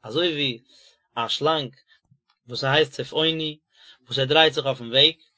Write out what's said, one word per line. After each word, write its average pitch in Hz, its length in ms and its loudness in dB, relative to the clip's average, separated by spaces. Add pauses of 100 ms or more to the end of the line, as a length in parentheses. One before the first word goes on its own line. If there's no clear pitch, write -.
אזוי 147 240 -2
ווי 143 320 -4 (560)
א 117 120 -4
שלענג, 143 480 -2 (720)
וואס 120 160 -8
ער 135 80 0
הייסט 147 200 2
צפעוני, 156 680 -4 (480)
וואס 135 140 -6
ער 135 60 2
דרייט 156 280 6
זיך 135 120 -4
אויף 131 120 -2
דעם 117 120 -12
וועג 143 240 4 (240)